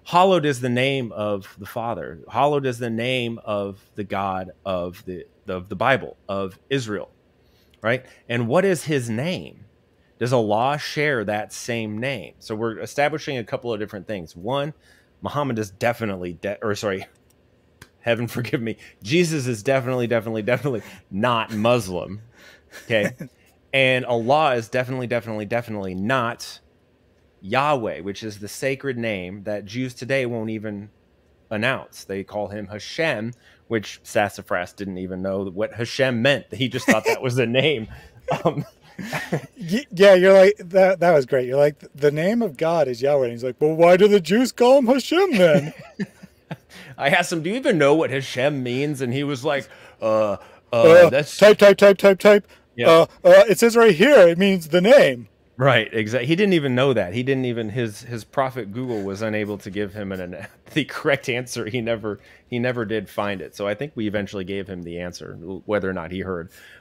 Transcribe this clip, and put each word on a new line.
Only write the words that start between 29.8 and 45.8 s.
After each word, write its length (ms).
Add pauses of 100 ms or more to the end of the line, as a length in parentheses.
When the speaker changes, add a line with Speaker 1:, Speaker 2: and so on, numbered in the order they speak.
Speaker 1:
today 320
won't 240
even 400 (600)
announce. 540
They 200
call 240
him 200
Hashem, 640 (340)
which 360
Sassafras 680
didn't 240
even 240
know 220
what 300
Hashem 480
meant. 300
He 160
just 200
thought 180
that 160
was 160
a 80
name. 480
<laughs> 40 (480)
Um, 180 (360)
<laughs> 320 (260)
Speaker 2:
Y-, 340
yeah, 220
you're 200
like, 260
that, 400
that 140
was 120
great. 220
You're 100
like, 220 (160)
"The 160
name 320
of 140
God 300
is 140
Yahweh." 220
And 80
he's 120
like, 160
"Well, 140
why 240
do 100
the 120
Jews 320
call 260
him 80
Hashem 460
then?" 420 (600)